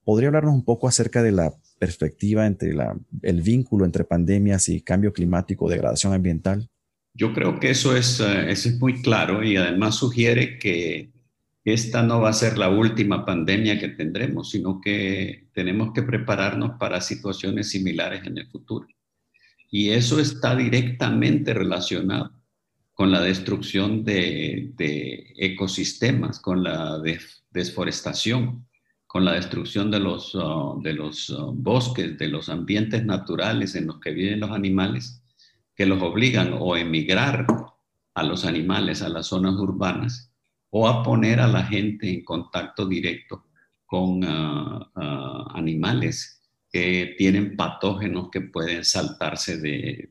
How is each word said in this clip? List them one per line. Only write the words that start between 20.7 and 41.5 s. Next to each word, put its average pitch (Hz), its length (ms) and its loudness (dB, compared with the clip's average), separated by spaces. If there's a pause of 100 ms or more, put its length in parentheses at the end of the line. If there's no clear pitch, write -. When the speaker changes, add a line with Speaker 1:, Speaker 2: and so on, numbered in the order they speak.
Speaker 2:
relacionado 90 800 -2 (600)
con 95 180 4
la 90 100 4
destrucción 98 800 -2
de, 85 720 -2
de 73 600 -4
ecosistemas, 95 1040 -2
con 92 240 0
la 80 340 -4
def-, 82 440 -6 (100)
desforestación, 98 1120 -2 (400)
con 92 180 -2
la 87 100 2
destrucción 87 580 -2
de 104 80 2
los, 92 360 -4
ah, 80 460 -2
de 78 120 -4
los, 76 360 -8
ah, 71 240 -6
bosques, 92 640 0
de 82 100 -4
los 78 220 -6
ambientes 98 560 -2
naturales 95 720 -2
en 82 100 -4
los 78 140 -8
que 78 140 -6
viven 98 260 0
los 107 100 -4
animales, 101 720 -2 (540)
que 101 100 0
los 95 160 4
obligan 92 580 2
o 87 160 0
emigrar 85 680 0 (680)
a 82 80 -2
los 90 220 -4
animales 85 580 -2
a 80 60 -4
las 82 180 -6
zonas 95 300 0
urbanas 95 760 -4 (380)
o 110 160 4
a 123 160 2
poner 117 360 4
a 123 80 6
la 95 180 4